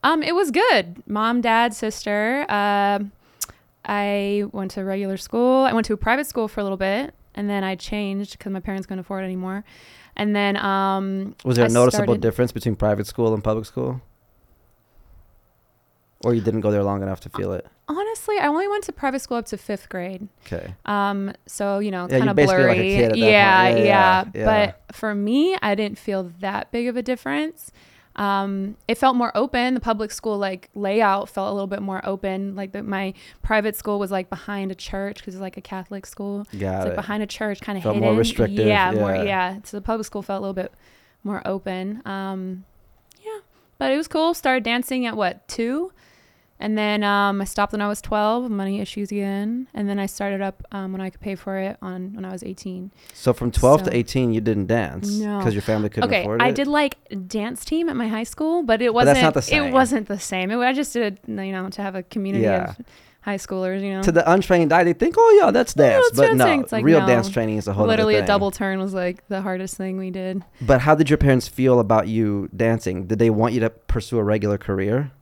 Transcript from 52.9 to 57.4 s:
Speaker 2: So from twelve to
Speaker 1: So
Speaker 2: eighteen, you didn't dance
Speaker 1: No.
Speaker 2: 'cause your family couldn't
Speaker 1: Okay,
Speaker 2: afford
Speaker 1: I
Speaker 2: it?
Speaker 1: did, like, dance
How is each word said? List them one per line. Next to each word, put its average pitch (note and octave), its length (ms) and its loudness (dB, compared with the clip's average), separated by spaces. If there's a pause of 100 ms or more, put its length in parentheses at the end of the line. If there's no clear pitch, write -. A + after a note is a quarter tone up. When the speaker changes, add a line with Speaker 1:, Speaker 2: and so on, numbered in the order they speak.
Speaker 2:
So - 180 0
from A#2+ 200 -2
twelve C#3+ 320 6
to - 80 -2
Speaker 1:
So - 40 -4
Speaker 2:
eighteen, A#2+ 380 0
you A2 80 0
didn't G#2 240 0
dance A2+ 540 -2
Speaker 1:
No. G#3 200 -4
Speaker 2:
'cause A#2 140 0
your G2+ 80 -2
family G#2+ 280 -2
couldn't - 200 -2
Speaker 1:
Okay, F3 120 0
Speaker 2:
afford G#2+ 200 -2
Speaker 1:
I B3 60 4
Speaker 2:
it? G#3+ 80 0
Speaker 1:
did, C#4 100 0
like, D4 300 0 (320)
dance G#3+ 360 -8